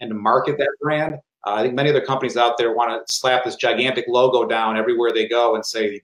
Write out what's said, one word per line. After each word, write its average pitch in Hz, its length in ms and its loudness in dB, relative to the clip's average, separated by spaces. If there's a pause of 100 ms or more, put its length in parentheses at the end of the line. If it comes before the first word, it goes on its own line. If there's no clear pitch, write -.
and 117 80 -10
to 110 60 -6
market 123 420 0
that 139 120 0 (120)
brand. 151 320 -2 (320)
Uh, 101 80 -2
I 107 80 -2
think 123 140 0
many 143 140 2
other 143 120 2
companies 127 340 -4
out 120 220 2
there 117 160 2
wanna 113 340 0
slap 127 380 0
this 113 100 -6
gigantic 123 520 0
logo 120 380 4
down 110 320 0
everywhere 117 360 0
they 110 140 0
go 117 280 2
and 110 100 -4
say, 107 380 -4